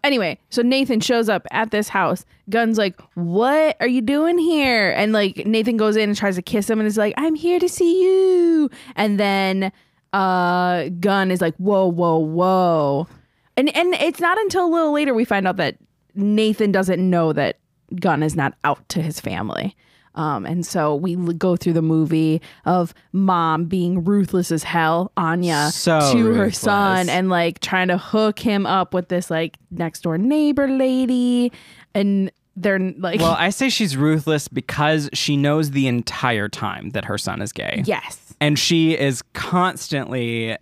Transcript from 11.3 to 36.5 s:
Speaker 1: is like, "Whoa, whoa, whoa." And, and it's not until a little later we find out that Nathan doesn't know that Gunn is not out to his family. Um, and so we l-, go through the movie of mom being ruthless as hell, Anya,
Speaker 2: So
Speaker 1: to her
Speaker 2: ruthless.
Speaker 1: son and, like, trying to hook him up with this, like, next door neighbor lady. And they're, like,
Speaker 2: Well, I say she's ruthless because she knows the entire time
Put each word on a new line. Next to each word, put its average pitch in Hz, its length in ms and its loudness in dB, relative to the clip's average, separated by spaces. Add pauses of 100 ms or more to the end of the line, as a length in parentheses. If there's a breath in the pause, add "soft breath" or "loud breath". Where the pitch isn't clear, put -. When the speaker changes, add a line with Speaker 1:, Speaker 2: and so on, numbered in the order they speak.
Speaker 1:
is 180 80 0
like, 165 180 0
"Whoa, 190 300 2
whoa, 170 300 2
whoa." 165 920 2 (480 soft breath)
And, 269 200 2
and 349 200 2
it's 320 240 -2
not 349 200 2
until 381 260 0
a 330 60 2
little 330 200 2
later 294 220 0
we 226 120 2
find 196 220 0
out 185 100 0
that 151 200 -4 (380)
Nathan 208 560 2
doesn't 185 380 2
know 165 240 2
that 143 260 -2 (400)
Gunn 160 240 0
is 156 120 -2
not 139 280 -2
out - 260 -2
to 170 120 -4
his 156 180 -6
family. - 560 -6 (380 soft breath)
Um, 151 320 -4
and 170 200 -4
so 151 280 -2
we 170 220 -2
l-, 175 160 -2
go 175 240 0
through 175 160 -2
the 165 100 2
movie 160 600 2 (240 loud breath)
of 175 280 0 (200 soft breath)
mom 175 520 0
being 175 380 -2
ruthless 185 480 0
as 160 100 -2
hell, 170 540 0
Anya, 165 560 0
Speaker 2:
So 160 280 0 (120)
Speaker 1:
to 123 60 4 (160)
her 208 100 2
Speaker 2:
ruthless. - 140 -2
Speaker 1:
son 196 500 0
and, 180 220 0
like, 170 320 0
trying 185 260 0
to 180 100 0
hook 214 420 0
him 202 260 0
up 185 280 -2
with 180 140 -2
this, 180 240 -4
like, 160 260 -4 (140)
next 170 300 -6
door 165 160 -2
neighbor 277 500 2
lady. 254 840 0 (420 loud breath)
And 202 340 2 (280)
they're, 196 220 0
like, 185 420 -4
Speaker 2:
Well, 165 180 2
I 180 120 2
say 269 180 0
she's 185 260 -2
ruthless 151 540 0
because 147 640 -2
she 147 240 0
knows 147 340 2
the 135 160 0
entire 117 600 -2
time 98 400 -8